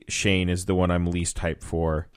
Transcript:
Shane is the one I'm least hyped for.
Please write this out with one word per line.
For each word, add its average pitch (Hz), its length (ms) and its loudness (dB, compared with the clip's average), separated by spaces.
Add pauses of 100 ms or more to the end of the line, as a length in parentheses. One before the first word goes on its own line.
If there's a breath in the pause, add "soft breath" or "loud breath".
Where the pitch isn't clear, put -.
Shane 92 400 2
is 90 160 0
the 92 120 0
one 90 160 4
I'm 87 160 0
least 87 320 -2
hyped 82 240 -4
for. 80 540 -2